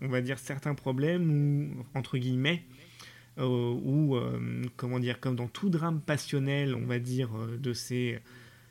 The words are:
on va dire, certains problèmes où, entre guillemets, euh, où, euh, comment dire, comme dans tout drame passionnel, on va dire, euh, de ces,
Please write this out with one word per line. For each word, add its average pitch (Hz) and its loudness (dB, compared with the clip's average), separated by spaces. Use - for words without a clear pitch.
on 131 -4
va 127 2
dire, 131 -2
certains 143 -4
problèmes 156 2
où, 123 -8
entre 131 -4
guillemets, 131 2
euh, 135 0
où, 139 4
euh, 120 -2
comment 123 -2
dire, 120 0
comme 127 -2
dans 120 -2
tout 196 -2
drame 165 2
passionnel, 139 0
on 117 -2
va 120 0
dire, 127 0
euh, 113 -4
de 127 -2
ces, 120 -2